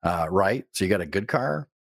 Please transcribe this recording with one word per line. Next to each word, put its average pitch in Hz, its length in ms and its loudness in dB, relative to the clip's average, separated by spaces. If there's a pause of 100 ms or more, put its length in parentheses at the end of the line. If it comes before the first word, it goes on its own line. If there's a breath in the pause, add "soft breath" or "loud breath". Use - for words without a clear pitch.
uh, 85 280 0
right? 98 420 2
So - 140 -2
you 92 40 0
got 98 120 2
a 87 40 -4
good 95 220 -4
car 147 400 -2 (140)